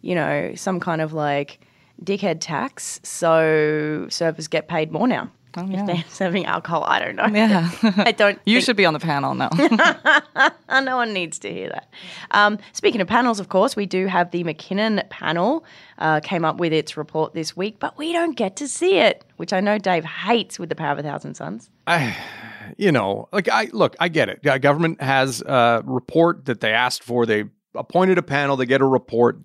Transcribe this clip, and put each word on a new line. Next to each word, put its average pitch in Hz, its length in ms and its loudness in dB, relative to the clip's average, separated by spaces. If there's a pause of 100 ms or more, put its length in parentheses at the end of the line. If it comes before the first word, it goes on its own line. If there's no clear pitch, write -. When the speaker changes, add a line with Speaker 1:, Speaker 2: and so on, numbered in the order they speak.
Speaker 1:
you 180 120 -4
know, 147 400 -2
some 185 260 -4
kind 160 200 -4
of, 156 140 -4
like, 143 460 -4 (440)
dickhead 190 360 -2
tax - 640 -8
so 156 1080 0
servers 160 380 -4
get 156 200 -4
paid 160 240 -4
more 170 160 0
now." 175 220 -4 (240)
Speaker 2:
Oh, 175 100 -8
Speaker 1:
If 196 60 -6
Speaker 2:
yeah. 190 140 -4
Speaker 1:
they're 175 200 -2
<laughs> - 40 -16
serving 185 380 -2
alcohol, 170 400 -2
I - 120 2
don't - 180 -4
know. 214 100 0
Speaker 2:
Yeah. 208 420 4 (140)
Speaker 1:
<laughs> - 0 - (160)
I 208 140 4
don't 202 340 2
Speaker 2:
You 220 100 4
Speaker 1:
think 247 100 2
Speaker 2:
should 240 100 2
be 196 100 4
on 156 80 4
the 147 60 -4
panel, 139 340 -2
no. 127 180 -2
Speaker 1:
<laughs> 277 1300 2
No 262 140 -2
one 233 160 -2
needs 175 280 -6
to - 120 -8
hear - 160 -8
that. - 200 -10 (420)
Um, 208 280 4 (140)
speaking - 300 0
of 175 40 0
panels, 233 320 2
of 185 120 -10
course, 202 260 2
we 202 100 -2
do 190 200 -2
have 175 240 0
the 175 140 -4
McKinnon 208 680 -2
panel, 196 540 -2 (340)
uh, 156 220 2
came 170 240 -4
up 156 120 0
with 170 160 0
its - 240 -2
report 156 380 -4
this 160 220 -8
week, 208 220 -6
but - 200 -8
we 320 140 -6
don't 339 240 -2
get 190 200 -4
to 294 120 -8
see 359 300 0
it, - 260 2 (120)
which - 160 -6
I 185 80 0
know 208 180 0
Dave 180 260 0
hates 185 540 -2
with 170 120 -10
the 156 40 -4
power 147 180 -4
of 139 60 -2
a 147 40 -8
thousand 143 320 -8
suns. - 340 -12 (180)
Speaker 3:
I, 143 300 0 (640)
you 208 120 4
know, 107 420 0
like, 196 160 -2
I, 220 240 0
look, 180 280 2
I 175 80 2
get 151 220 0
it. - 120 -10
Yeah, 139 160 2
government 151 440 2
has 135 400 0
a 120 420 4
report 156 640 0
that 123 140 -4
they 110 120 0
asked 123 320 0
for. 120 220 0
They 107 180 2 (300)
appointed 185 440 2
a 170 40 0
panel. 143 340 0
They 127 100 -2
get 131 140 4
a 135 60 4
report. 120 580 2